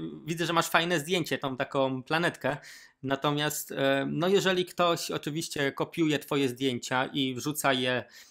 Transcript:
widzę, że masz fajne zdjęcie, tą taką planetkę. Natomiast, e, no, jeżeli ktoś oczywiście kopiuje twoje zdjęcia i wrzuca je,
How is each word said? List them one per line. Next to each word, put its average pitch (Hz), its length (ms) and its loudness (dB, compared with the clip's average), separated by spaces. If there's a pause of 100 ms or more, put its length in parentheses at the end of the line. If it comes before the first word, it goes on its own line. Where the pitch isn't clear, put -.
(240)
widzę, 165 220 -2
że 170 60 -2
masz 165 160 4
fajne 170 320 2
zdjęcie, 156 380 -2
tą 135 180 -4
taką 131 460 0
planetkę. 156 540 0 (460)
Natomiast, 147 720 -2
e, 139 380 2
no, 151 180 0
jeżeli 185 360 4
ktoś 175 460 0
oczywiście 151 640 -2
kopiuje 151 460 0
twoje 139 300 0
zdjęcia 127 580 0
i 131 280 -2
wrzuca 135 380 0
je, 127 320 0 (260)